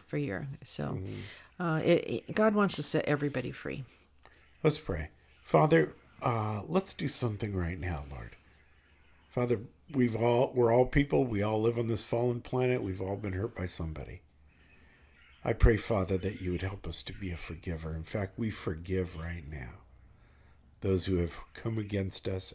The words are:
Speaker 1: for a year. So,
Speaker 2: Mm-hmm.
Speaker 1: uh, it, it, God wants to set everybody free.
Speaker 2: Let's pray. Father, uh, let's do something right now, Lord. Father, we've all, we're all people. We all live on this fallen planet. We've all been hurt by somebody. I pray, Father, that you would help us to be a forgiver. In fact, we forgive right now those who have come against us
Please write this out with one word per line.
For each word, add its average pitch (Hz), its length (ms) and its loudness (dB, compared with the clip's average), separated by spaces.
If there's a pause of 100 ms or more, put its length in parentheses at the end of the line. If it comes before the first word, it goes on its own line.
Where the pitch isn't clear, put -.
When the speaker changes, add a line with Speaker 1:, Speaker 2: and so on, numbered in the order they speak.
Speaker 1:
for - 100 -6
a 147 40 0
year. 135 280 -4 (160)
So, - 200 -4 (160)
Speaker 2:
Mm-hmm. 101 640 -10
Speaker 1:
uh, 160 160 0
it, - 500 2
it, - 60 -10
God 214 200 4
wants 208 220 4
to 147 60 0
set 147 220 0
everybody 143 480 0
free. 139 320 -8 (800)
Speaker 2:
Let's 151 140 2
pray. 80 320 -6 (320)
Father, 156 520 6 (260)
uh, 107 480 0
let's 185 240 0
do - 160 -4
something 107 460 -2
right 90 240 -2
now, 82 320 -4
Lord. 57 240 -12 (960)
Father, 120 320 0 (320)
we've 123 240 4
all, 120 380 4
we're 120 180 6
all 127 140 8
people. 143 380 4
We 113 180 0
all 107 200 2
live 117 160 2
on 117 80 0
this 113 160 0
fallen 120 380 0
planet. 127 420 0
We've 95 180 -4
all 98 160 -2
been 104 160 -4
hurt 92 220 -2
by 92 120 -4
somebody. 78 540 -8 (1200)
I 120 80 0
pray, 113 240 8
Father, 95 420 0
that 98 220 -6
you 92 120 -4
would 87 100 -2
help 95 240 -6
us 82 180 -6
to - 80 -10
be 95 180 -8
a 87 60 -6
forgiver. 80 580 -8
In 80 100 -6
fact, 98 340 -4
we 113 120 -2
forgive 90 680 -4
right 82 300 -8
now 67 260 -10 (1040)
those 95 260 2
who 95 100 4
have 85 220 0 (160)
come 110 240 -4
against 98 500 -4
us 95 260 -4